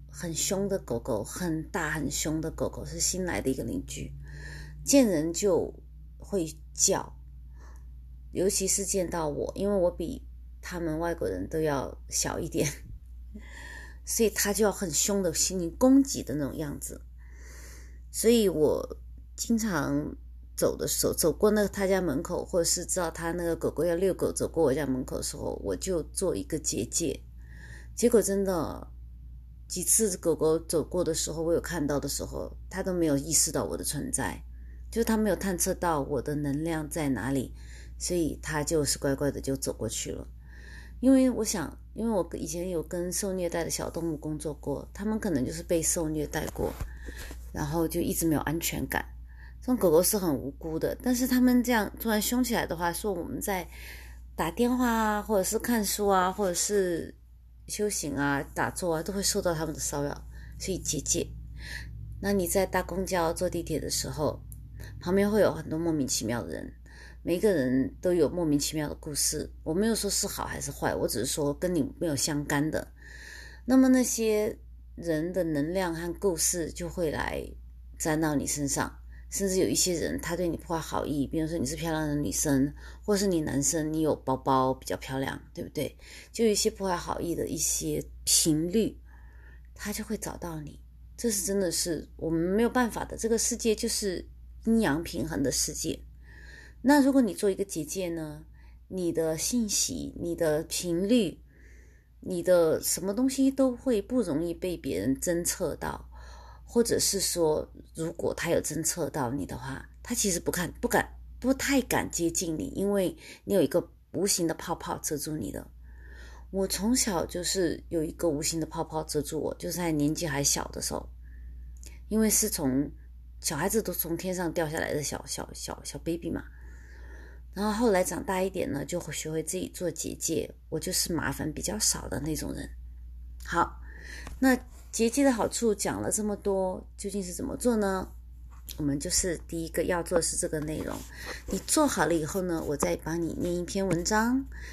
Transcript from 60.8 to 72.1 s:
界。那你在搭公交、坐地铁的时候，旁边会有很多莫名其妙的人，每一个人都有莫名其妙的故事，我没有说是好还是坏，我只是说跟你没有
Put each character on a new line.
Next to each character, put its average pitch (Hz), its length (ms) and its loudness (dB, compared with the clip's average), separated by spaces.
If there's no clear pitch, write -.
界。 - 260 0
那 196 120 0
你 190 140 2
在 185 180 4
搭 185 160 0
公 180 240 -2
交、 170 280 2
坐 175 180 -2
地 170 100 -2
铁 151 200 -2
的 - 100 -4
时 - 180 -2
候， 135 320 -2
旁 180 160 2
边 202 120 6
会 208 120 4
有 139 120 6
很 160 160 -8
多 160 80 -2
莫 165 160 0
名 147 140 2
其 - 180 -2
妙 110 180 0
的 82 100 -8
人， 50 200 -6
每 170 140 2
一 - 20 2
个 202 140 6
人 131 480 2
都 180 120 4
有 170 160 6
莫 175 160 -2
名 147 140 4
其 147 160 -2
妙 151 140 -2
的 156 80 -6
故 151 180 -10
事， - 340 0
我 160 100 -4
没 196 140 2
有 226 80 4
说 196 160 0
是 - 160 0
好 - 180 -4
还 - 160 -4
是 139 120 -6
坏， 131 200 0
我 92 140 2
只 143 140 0
是 120 60 0
说 143 280 0
跟 180 180 0
你 151 160 2
没 175 80 0
有 143 80 0